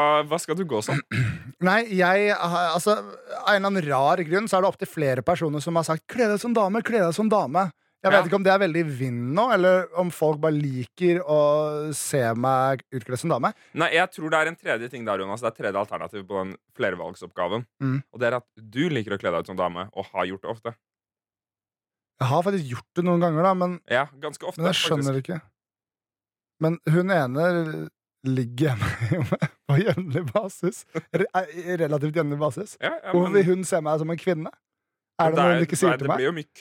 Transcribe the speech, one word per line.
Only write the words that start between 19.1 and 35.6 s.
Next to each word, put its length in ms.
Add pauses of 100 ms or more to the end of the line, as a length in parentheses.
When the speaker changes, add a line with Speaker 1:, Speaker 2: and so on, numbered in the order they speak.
Speaker 1:
å 20
kle 160
deg 80
ut 80
som 80
dame, 320
og 220
har 180
gjort 160
det 60
ofte. 200 (1500)
Speaker 2:
Jeg 80
har 160
faktisk 300
gjort 220
det 120
noen 160
ganger, 240
da, 80
men, 220 (140)
Speaker 1:
Ja, 140 (140)
ganske 280
ofte, 140
Speaker 2:
men 100
jeg 80
skjønner 360
Speaker 1:
faktisk. 140
Speaker 2:
ikke. 120 (1200)
Men 180 (120)
hun 240
ene 300 (760)
ligger 500
jeg 560
med 240
<laughs> 160
på 100
jevnlig 540
basis. 480 (340)
Re-, 200
eh, 440
relativt 400
jevnlig 220
basis. 380
Speaker 1:
Ja, 200
ja, 140
Speaker 2:
Hvorfor 180
Speaker 1:
men 80
Speaker 2:
vil 140
hun 100
se 180
meg 200
som 100
en 80
kvinne? 320 (680)
Er 120
Speaker 1:
men 40
Speaker 2:
det 40
noe 140
Speaker 1:
er, 80